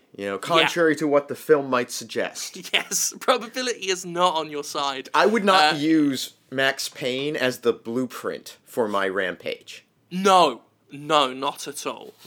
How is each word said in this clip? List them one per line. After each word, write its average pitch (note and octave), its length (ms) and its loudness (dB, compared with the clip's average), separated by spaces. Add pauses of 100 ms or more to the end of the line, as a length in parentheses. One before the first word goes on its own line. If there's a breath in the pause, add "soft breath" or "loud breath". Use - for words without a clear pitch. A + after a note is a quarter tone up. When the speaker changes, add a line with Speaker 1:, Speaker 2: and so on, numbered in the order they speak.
(160)
Speaker 1:
you G2 100 -8
know, G2 80 -4
Speaker 2:
Yeah. G2 60 -6
Speaker 1:
contrary D#3+ 560 2
to D#3 100 -4
what C#3+ 220 2
the B2+ 80 -10
film C#3 340 2
might B2 220 0
suggest. - 640 -6
Speaker 2:
<laughs> F3 180 -16
Yes, - 460 -2
probability A#3 680 -2
is F#3 160 -2
not F3 300 0
on D#3 160 -6
your D3 140 -8
side. C#3 500 -4
Speaker 1:
I E3 120 6
would G#3+ 180 2
not D#3+ 300 6
Speaker 2:
Uh, - 20 -4
Speaker 1:
use D3 580 0 (160)
Max C3+ 380 0
Payne C#3 480 -6
as B2+ 240 0
the A#2 120 4
blueprint A#2 920 -8
for A2+ 240 -2
my G2 200 -2
rampage. - 760 -6 (260)
Speaker 2:
No, F3+ 520 4 (280)
no, D3 420 0
not C3+ 360 -6
at - 180 -10
all, A#2 260 -10 (140)